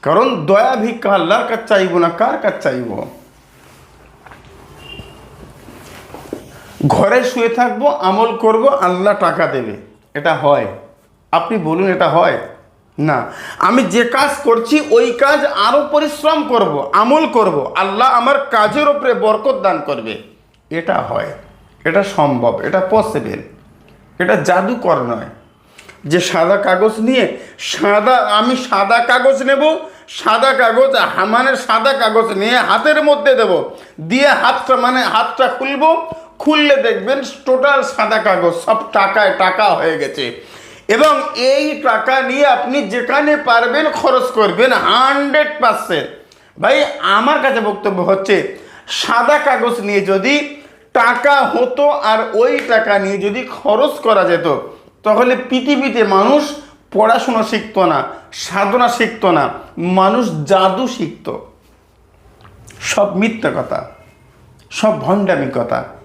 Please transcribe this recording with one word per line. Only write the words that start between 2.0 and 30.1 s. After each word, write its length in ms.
কার 300
কাছে 220
চাইবো? 460
ঘরে 380
শুয়ে 240
থাকবো, 400
আমল 480
করব, 300
আল্লাহ 480
টাকা 320
দেবে, 300
এটা 200
হয়? 320
আপনি 260
বলুন, 320
এটা 180
হয়? 300
না। 340
আমি 240
যে 220
কাজ 260
করছি 360
ওই 220
কাজ 320
আরও 460
পরিশ্রম 580
করব, 440
আমল 340
করব, 500
আল্লাহ 360
আমার 380
কাজের 380
ওপরে 260
বরকত 480
দান 240
করবে, 360
এটা 240
হয়, 320
এটা 180
সম্ভব, 580
এটা 300
পসিবল, 480
এটা 120
জাদুকর 600
নয় 300
যে 140
সাদা 360
কাগজ 420
নিয়ে, 400
সাদা, 580
আমি 400
সাদা 420
কাগজ 440
নেব, 360
সাদা 440